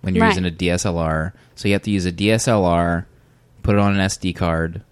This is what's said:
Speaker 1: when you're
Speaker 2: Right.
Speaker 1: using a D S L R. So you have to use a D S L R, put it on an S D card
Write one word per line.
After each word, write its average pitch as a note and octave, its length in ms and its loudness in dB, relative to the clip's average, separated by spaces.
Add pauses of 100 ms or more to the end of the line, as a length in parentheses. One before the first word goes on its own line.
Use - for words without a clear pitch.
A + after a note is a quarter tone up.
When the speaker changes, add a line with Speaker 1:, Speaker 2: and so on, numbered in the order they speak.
Speaker 1:
when F#2 120 -2
you're A3+ 100 4
Speaker 2:
Right. A3+ 40 4
Speaker 1:
using F3+ 160 2
a F2 60 0
D F2 180 -2
S F2 160 0
L E2+ 140 -2
R. D#2+ 340 -2 (220)
So - 140 -6
you G2 40 4
have G2 120 0
to G#2+ 60 -4
use G2 140 0
a F2+ 80 -2
D G2 180 0
S A2 160 0
L G#2 200 2
R, E2+ 400 0 (560)
put G2+ 140 2
it - 40 4
on G2+ 140 2
an G2 60 0
S F#2+ 180 -2
D F2+ 160 -4
card E2 580 -2